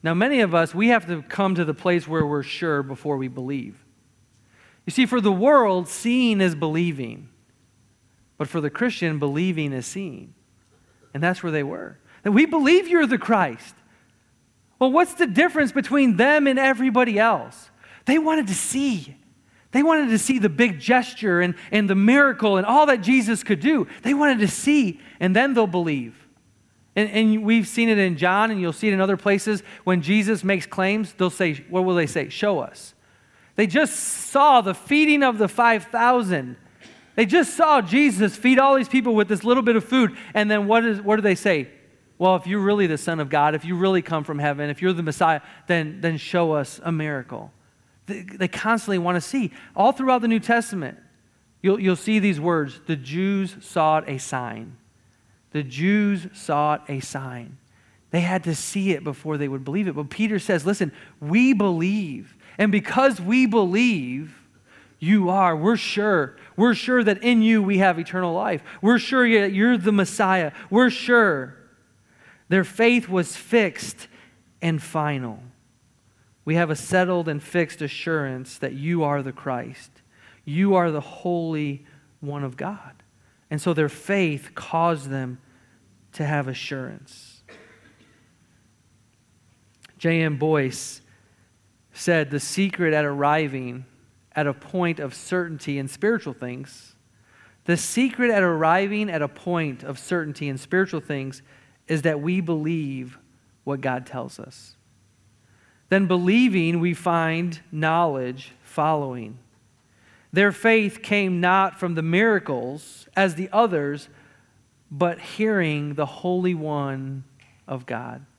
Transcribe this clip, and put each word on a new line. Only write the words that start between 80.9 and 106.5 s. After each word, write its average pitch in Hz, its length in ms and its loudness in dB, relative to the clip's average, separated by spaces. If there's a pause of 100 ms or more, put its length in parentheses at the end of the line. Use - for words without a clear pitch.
the 151 80 -4
Holy 156 840 -6 (340)
One 143 240 -10
of 131 140 -10
God. 175 460 -12 (460)
And 151 120 -6
so 175 120 0
their 151 140 0
faith 165 680 -4
caused 165 560 -2
them 131 300 -8 (760)
to 151 100 -4
have 143 220 -2
assurance. - 960 -14 (2500)
J 165 240 0
M 156 160 -2
Boyce 143 640 -2 (920)
said, 160 380 -2
"The 143 80 -2
secret 180 540 -2
at 151 120 0
arriving 143 800 -2 (480)
at 151 140 -2
a 143 60 -2
point 170 460 -4
of 139 140 -10
certainty 165 640 -6
in 135 100 -6
spiritual 202 460 -4
things, 127 600 -14 (680)
the 170 140 0
secret 247 520 0
at 202 140 4
arriving 185 640 0
at 165 120 -4
a 147 60 -2
point 160 560 -6
of 135 140 -12
certainty 151 520 -6
in 135 80 -8
spiritual 180 420 -2
things 135 420 -10 (460)
is 160 140 -2
that 151 200 -2
we 180 200 -2
believe 151 760 -6 (460)
what 139 180 -6
God 127 240 -4
tells 127 340 -12
us. - 360 -20 (1120)
Then 190 180 2
believing, 180 720 2